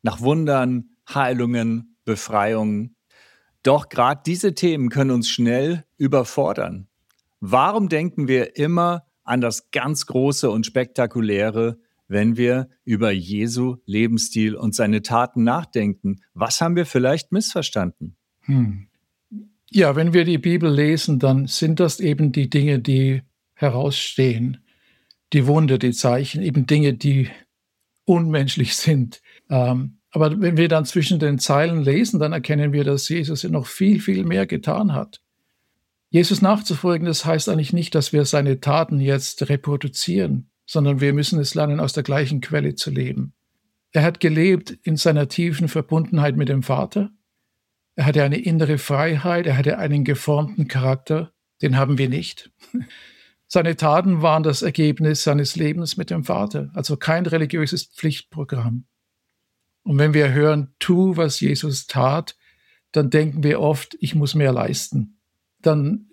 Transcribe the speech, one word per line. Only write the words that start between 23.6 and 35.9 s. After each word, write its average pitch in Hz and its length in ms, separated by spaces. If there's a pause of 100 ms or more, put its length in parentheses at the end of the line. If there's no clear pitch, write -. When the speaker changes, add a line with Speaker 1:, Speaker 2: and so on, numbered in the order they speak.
Speaker 2:
die 139 140
Wunder, 143 320
die 123 140
Zeichen, 135 500
eben 147 240
Dinge, 147 280
die 135 340 (760)
unmenschlich 156 720
sind. 135 460 (260)
Ähm, 127 500 (120)
aber 156 300
wenn 175 160
wir 165 120
dann 156 160
zwischen 170 340
den 143 200
Zeilen 156 440
lesen, 165 380
dann 151 120
erkennen 147 400
wir, 143 120
dass 139 240
Jesus 156 360
noch 156 220
viel, 196 340
viel 190 240
mehr 185 220
getan 175 460
hat. - 300 (880)